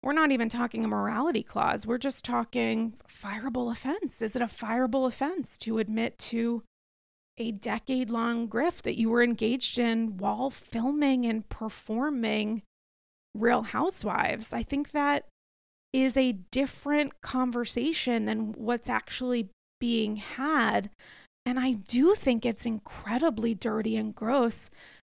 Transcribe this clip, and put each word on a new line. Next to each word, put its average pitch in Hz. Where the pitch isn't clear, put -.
we're 277
not 302
even 233
talking 233
a 220
morality 214
clause. 214
We're 240
just 262
talking 226
fireable 233
offense. 294
Is 220
it 240
a 240
fireable 247
offense 285
to 220
admit 220
to 233
a 233
decade-long 233
grift 240
that -
you 226
were 240
engaged 240
in 226
while 214
filming 262
and 226
performing 220
Real 226
Housewives? -
I 233
think 277
that 285
is 262
a 254
different 285
conversation 247
than 220
what's 240
actually 240
being 226
had. 214
And 247
I 254
do 254
think 247
it's 233
incredibly 226
dirty 220
and 214
gross 233